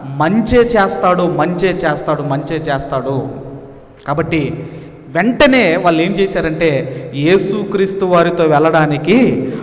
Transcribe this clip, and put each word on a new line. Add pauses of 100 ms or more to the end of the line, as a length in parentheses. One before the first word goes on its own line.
(160)
మంచే
చేస్తాడు,
మంచే
చేస్తాడు,
మంచే
చేస్తాడు. (800)
కాబట్టి (380)
వెంటనే
వాళ్ళు
ఏం
చేశారంటే
యేసుక్రీస్తు
వారితో
వెళ్ళడానికి (140)